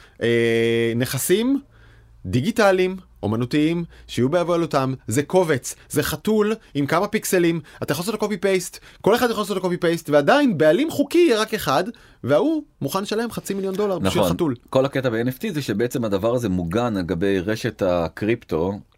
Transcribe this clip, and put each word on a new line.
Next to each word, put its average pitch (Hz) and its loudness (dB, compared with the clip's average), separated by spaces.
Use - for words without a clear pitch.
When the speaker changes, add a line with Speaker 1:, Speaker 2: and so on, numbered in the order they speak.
Speaker 1:
אה, 117 2
נכסים 196 0
דיגיטליים, 185 2
אומנותיים, 147 0
שיהיו 123 0
בהבעלותם, 165 0
זה 123 0
קובץ, 165 0
זה 143 0
חתול 214 0
עם 143 -2
כמה 170 0
פיקסלים, 175 0
אתה 135 -4
יכול 143 -4
לעשות 202 -4
לו 214 -6
קופי 208 -4
פייסט, 190 -2
כל 202 4
אחד 240 2
יכול 208 -4
לעשות 202 -4
לו 190 -6
קופי 180 -2
פייסט, 170 -2
ועדיין 190 4
בעלים 160 4
חוקי 285 0
יהיה 269 4
רק 220 -6
אחד, 156 0
וההוא 247 2
מוכן 147 -4
לשלם 220 -4
חצי - -6
מיליון 190 -4
דולר 196 -2
בשביל 95 0
Speaker 2:
נכון. 87 2
Speaker 1:
חתול. 139 -2
Speaker 2:
כל 131 2
הקטע 135 -2
ב-N 113 -2
F 127 -6
T 220 -6
זה 151 -6
שבעצם 120 -2
הדבר 101 0
הזה 120 -2
מוגן 95 -2
על 92 -2
גבי 92 0
רשת 107 -4
הקריפטו, 90 -2